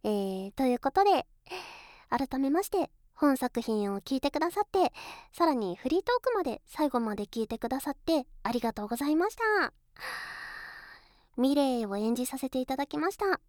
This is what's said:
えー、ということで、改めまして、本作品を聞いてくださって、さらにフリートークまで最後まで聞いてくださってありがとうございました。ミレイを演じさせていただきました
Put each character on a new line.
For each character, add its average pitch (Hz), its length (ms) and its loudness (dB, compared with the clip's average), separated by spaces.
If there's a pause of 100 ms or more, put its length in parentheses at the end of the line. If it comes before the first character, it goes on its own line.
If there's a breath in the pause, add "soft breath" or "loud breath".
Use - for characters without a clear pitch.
え 214 60 -2
ー、 196 480 -4
と 269 80 2
い 247 100 4
う 247 60 -2
こ 269 100 0
と 392 140 4
で、 370 240 4 (800 loud breath)
改 262 300 0
め 277 100 2
ま 339 140 2
し - 40 -8
て、 359 220 0 (240)
本 285 220 4
作 247 240 -2
品 208 340 0
を 196 60 -6
聞 - 160 -2
い 262 40 0
て 285 120 0
く 294 80 -2
だ 339 100 4
さ 415 120 -2
っ - 60 2
て、 359 240 4 (400 loud breath)
さ 349 140 4
ら 302 80 4
に 196 220 -2
フ - 120 -6
リ 320 100 2
ー 392 40 0
ト 494 160 0
ー - 20 0
ク 494 140 0
ま 392 80 0
で 220 240 -4
最 302 220 0
後 254 100 0
ま 220 160 0
で 202 120 -6
聞 226 180 -4
い - 20 -4
て 226 120 -8
く 233 100 -4
だ 262 100 -2
さ 294 140 -4
っ - 20 -4
て 302 320 0 (160)
あ 220 80 -4
り 240 80 0
が 226 140 -2
と 208 140 -8
う - 20 -12
ご 233 80 -4
ざ 285 100 -2
い 302 80 2
ま 359 160 2
し - 60 -18
た。 427 360 0 (1600 loud breath)
ミ 269 180 4
レ 269 240 2
イ 220 80 -2
を 196 100 -4
演 220 200 0
じ 247 100 -4
さ 262 120 -8
せ 262 120 -6
て 254 100 -2
い 254 60 -4
た 262 100 -4
だ 277 100 -4
き 294 120 -8
ま 349 140 -2
し - 40 -12
た 392 320 0